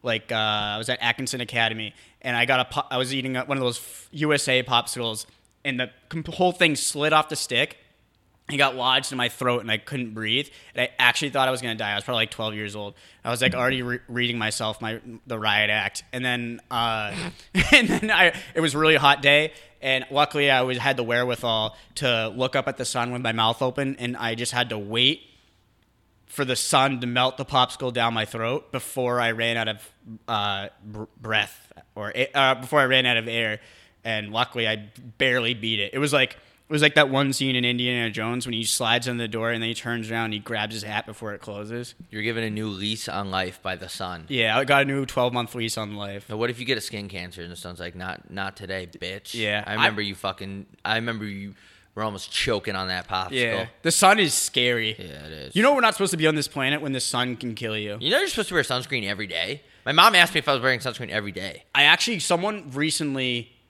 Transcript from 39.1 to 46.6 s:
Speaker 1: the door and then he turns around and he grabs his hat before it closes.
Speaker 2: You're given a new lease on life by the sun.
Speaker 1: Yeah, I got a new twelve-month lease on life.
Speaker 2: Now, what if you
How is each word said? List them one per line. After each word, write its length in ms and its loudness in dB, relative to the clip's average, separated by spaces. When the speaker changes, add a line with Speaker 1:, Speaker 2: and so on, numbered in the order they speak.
Speaker 1:
the 100 -4
door 220 -2
and 120 -2
then 80 -2
he 40 -4
turns 380 -6
around 140 -2
and 100 -4
he 40 -6
grabs 360 -6
his 80 -8
hat 240 -6
before 260 -10
it 80 -12
closes. 540 -10
Speaker 2:
You're 100 -6
given 220 -2
a 80 -4
new 160 -4
lease 420 -4
on 220 -4
life 320 -4
by 120 -4
the 140 -14
sun. 400 -8
Speaker 1:
Yeah, 260 2
I 100 4
got 180 6
a 20 4
new 220 0
twelve-month 480 0
lease 240 -4
on 160 -6
life. 340 -10
Speaker 2:
Now, 80 -6
what 140 0
if 80 -8
you 60 -10